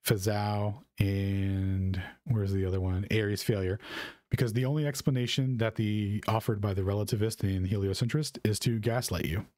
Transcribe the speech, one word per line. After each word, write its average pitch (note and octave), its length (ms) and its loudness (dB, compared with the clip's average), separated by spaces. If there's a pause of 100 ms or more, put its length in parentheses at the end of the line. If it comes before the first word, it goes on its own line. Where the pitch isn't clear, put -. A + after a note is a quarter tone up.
Fazao G#2 760 0 (160)
and, G2 1000 0 (240)
where's G#2 260 0
the G2 140 0
other F#2+ 160 0
one? F#2 280 -2
Airy's G#2 320 0
Failure. F#2+ 380 0 (500)
Because A#2+ 220 2
the B2 140 0
only D3 200 0
explanation C3 760 0
that A2 160 2
the, G#2 520 0
offered A2 320 2
by G2+ 140 0
the G2 80 0
relativist G#2 640 0
and F#2+ 220 0
the F#2 40 0
heliocentrist G#2+ 760 0
is G#2 160 2
to A#2 200 0
gaslight A2+ 460 0
you. D#2+ 200 -4 (120)